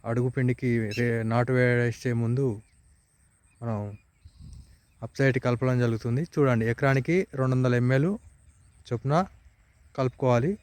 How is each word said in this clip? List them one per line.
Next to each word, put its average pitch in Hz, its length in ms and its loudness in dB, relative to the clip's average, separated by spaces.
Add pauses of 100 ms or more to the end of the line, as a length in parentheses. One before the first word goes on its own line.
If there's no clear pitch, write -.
అడుగు 123 240 0
పిండికి 120 600 0
రే-, 117 340 -2
నాటు 120 280 0
వేసే 123 640 2
ముందు 117 480 -2 (1000)
మనం 104 360 -6 (1040)
అప్సైటీ 131 360 0
కలపడం 127 400 0
జరుగుతుంది. 120 440 -2
చూడండి, 127 420 2
ఎకరానికి 135 680 0
రెండు 131 220 -2
వందల 127 200 2
ఎంఎల్ 135 420 0 (760)
చొప్పున 147 320 0 (720)
కలుపుకోవాలి. 131 640 0